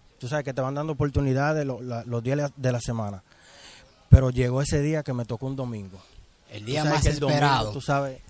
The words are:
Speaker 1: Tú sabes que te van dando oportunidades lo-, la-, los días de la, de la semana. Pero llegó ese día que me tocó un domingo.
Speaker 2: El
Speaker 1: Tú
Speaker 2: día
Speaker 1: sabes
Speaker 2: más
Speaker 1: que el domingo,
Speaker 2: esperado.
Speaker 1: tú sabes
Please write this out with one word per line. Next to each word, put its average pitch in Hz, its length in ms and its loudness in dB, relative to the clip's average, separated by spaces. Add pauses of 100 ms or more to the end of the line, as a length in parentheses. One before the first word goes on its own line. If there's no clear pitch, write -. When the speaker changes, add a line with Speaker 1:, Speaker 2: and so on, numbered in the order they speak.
(180)
Speaker 1:
Tú 127 100 -12
sabes 147 160 -4
que 131 120 -6
te 135 60 -2
van 131 120 -2
dando 151 200 -4
oportunidades 143 760 0
lo-, 123 140 -6
la-, 120 240 -8
los 117 180 -4
días 131 140 -2
de 147 60 -2
la, 143 140 -6
de 127 140 -2
la 120 100 -2
semana. 104 400 -6 (880)
Pero 131 220 10
llegó 123 320 0
ese 147 180 0
día 151 220 0
que 139 100 -6
me 120 120 -6
tocó 123 200 -8
un 135 100 -6
domingo. 104 440 -10 (500)
Speaker 2:
El 107 120 -14
Speaker 1:
Tú 110 100 -8
Speaker 2:
día 151 100 -2
Speaker 1:
sabes 151 140 2
Speaker 2:
más 151 80 2
Speaker 1:
que - 60 4
el 143 100 0
domingo, 147 160 0
Speaker 2:
esperado. 135 380 2
Speaker 1:
tú 135 80 -10
sabes 139 480 -4